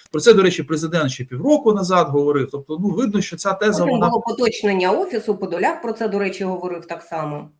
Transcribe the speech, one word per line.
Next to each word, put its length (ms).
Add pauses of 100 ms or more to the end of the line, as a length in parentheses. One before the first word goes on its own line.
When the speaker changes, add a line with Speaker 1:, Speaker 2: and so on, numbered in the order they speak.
(120)
Speaker 1:
Про 100
це, 120
до 80
речі, 220
президент 480
ще 120
півроку 500
назад 360
говорив. 420
Тобто, 300
ну, 80
видно, 320
що 160
ця 160
теза, 260
Speaker 2:
Потім 200
Speaker 1:
вона 100
Speaker 2:
було 120
поточнення 720
офісу, 440
Подоляк 460
про 120
це, 140
до 120
речі, 240
говорив 420
так 160
само 480 (100)